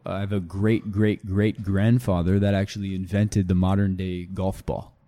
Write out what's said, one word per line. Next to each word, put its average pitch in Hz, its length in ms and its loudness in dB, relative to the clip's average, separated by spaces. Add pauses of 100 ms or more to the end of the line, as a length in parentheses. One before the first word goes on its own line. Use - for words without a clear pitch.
I 92 140 -6
have 98 120 -6
a 104 80 0
great, 98 520 0
great, 107 340 0
great 104 380 0
grandfather 98 760 2
that 101 160 2
actually 98 400 -4
invented 98 540 0
the 92 80 2
modern 95 400 2
day 90 300 -6
golf 95 380 -6
ball. - 320 -8 (120)